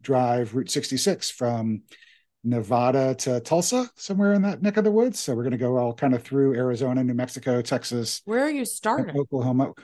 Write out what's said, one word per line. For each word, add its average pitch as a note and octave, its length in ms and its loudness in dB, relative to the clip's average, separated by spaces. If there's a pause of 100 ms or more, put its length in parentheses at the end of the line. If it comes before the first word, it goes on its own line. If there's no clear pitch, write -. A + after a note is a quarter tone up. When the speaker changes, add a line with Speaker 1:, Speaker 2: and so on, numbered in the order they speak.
Speaker 1:
drive B2 520 2
Route B2+ 160 -2
sixty-six - 640 -2
from A2+ 500 -2 (600)
Nevada B2 720 2
to B2+ 240 -2
Tulsa, F3+ 560 0
somewhere G3+ 380 0
in G3+ 80 4
that G3 200 -2
neck G3+ 160 0
of G#3+ 60 2
the G#3 80 4
woods. A3+ 280 2
So C3+ 140 -4
we're A#2 100 -2
gonna B2 140 -2
go B2 200 0
all A#2+ 160 0
kind C3 200 2
of B2 100 0
through C#3 320 2
Arizona, B2+ 480 0
New B2 100 0
Mexico, B2 480 -2
Texas, A#2+ 640 -4
Speaker 2:
Where A#3 180 0
are D4+ 60 0
you C#4+ 100 -4
Speaker 1:
and A#3 80 -4
Speaker 2:
starting? G#3+ 500 -2
Speaker 1:
Oklahoma. C3 560 0 (100)